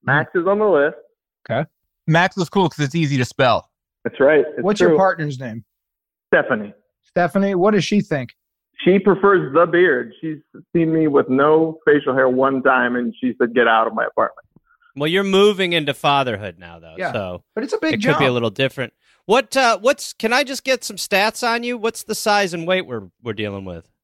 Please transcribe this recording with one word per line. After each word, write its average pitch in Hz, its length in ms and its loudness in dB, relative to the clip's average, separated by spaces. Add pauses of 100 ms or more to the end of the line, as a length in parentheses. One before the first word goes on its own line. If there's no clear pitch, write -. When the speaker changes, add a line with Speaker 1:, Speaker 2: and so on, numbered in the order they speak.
Speaker 1:
Max 143 320 0
is 175 120 0
on 202 120 2
the 214 60 0
list. 143 320 2 (520)
Speaker 2:
Okay. 127 180 -2 (400)
Speaker 3:
Max 170 300 2
is 180 120 -4
cool 185 200 2
'cause - 100 -10
it's 143 160 -4
easy 143 220 0
to 123 80 0
spell. 120 440 0 (340)
Speaker 1:
That's - 160 -8
right. 143 260 6 (100)
It's - 80 -8
Speaker 2:
What's 208 160 -2
Speaker 1:
true. 175 100 4
Speaker 2:
your 156 80 4
partner's 165 420 0
name? 117 260 -12 (680)
Speaker 1:
Stephanie. 110 400 -2 (340)
Speaker 2:
Stephanie, 196 480 -2
what 185 160 2
does 196 140 0
she 208 160 0
think? 135 300 -6 (520)
Speaker 1:
She 190 160 4
prefers 190 540 2
the 170 120 4
beard. 160 540 0
She's 156 200 -10 (360)
seen 165 180 2
me 160 140 2
with 139 220 2
no 156 560 2
facial 143 280 2
hair 131 140 2
one 131 340 0
time, 123 360 0
and 120 240 -6
she 123 180 -2
said, 117 160 0
"Get 117 140 4
out 113 180 2
of 113 60 -6
my 113 120 -4
apartment." - 400 -4 (520)
Speaker 4:
Well, 147 100 -2
you're 190 160 0
moving 190 480 2
into 151 220 -2
fatherhood 113 680 -2
now, 85 200 -20
though, 82 180 -20
Speaker 2:
Yeah, 175 160 -8
Speaker 4:
so 92 300 -8 (100)
Speaker 2:
but 220 100 -8
it's - 80 -8
a 440 60 -4
big 320 160 -2
Speaker 4:
it - 60 -4
Speaker 2:
jump. 151 180 0
Speaker 4:
could - 60 0
be 131 40 2
a 123 60 0
little 117 160 -2
different. 131 420 -4 (360)
What, 247 280 0
uh, 233 240 2
what's, 254 320 -2
can 226 220 -4
I 285 100 2
just 254 220 -8
get 262 180 -2
some 202 140 -12
stats 208 500 -2
on 233 160 -2
you? 240 140 -6
What's 226 260 -6
the 214 120 -8
size 202 380 0
and 165 140 -8
weight 185 180 -2
we're, 113 180 -10 (200)
we're 113 100 -8
dealing 101 300 -8
with? 87 260 -14 (140)